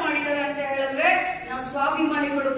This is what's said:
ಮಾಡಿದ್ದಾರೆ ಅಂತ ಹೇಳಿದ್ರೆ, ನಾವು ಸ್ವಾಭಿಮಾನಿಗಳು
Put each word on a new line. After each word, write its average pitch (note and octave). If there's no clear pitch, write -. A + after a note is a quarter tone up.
ಮಾಡಿದ್ದಾರೆ C#4+
ಅಂತ C#4+
ಹೇಳಿದ್ರೆ, C#4
ನಾವು B3+
ಸ್ವಾಭಿಮಾನಿಗಳು C#4+